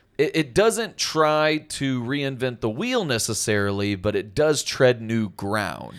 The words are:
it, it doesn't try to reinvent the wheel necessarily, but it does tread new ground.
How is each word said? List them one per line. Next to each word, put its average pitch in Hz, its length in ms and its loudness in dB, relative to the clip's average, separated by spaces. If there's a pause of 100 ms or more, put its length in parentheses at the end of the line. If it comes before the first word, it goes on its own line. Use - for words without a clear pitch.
(180)
it, 151 180 0
it 147 200 0
doesn't 220 420 2
try 156 600 2
to 135 440 -4
reinvent 131 600 -4
the 117 100 0
wheel 220 340 -2
necessarily, 104 880 0
but 101 220 -2
it 98 180 -4
does 151 300 2
tread 127 360 4
new 110 300 -2
ground. 95 680 -4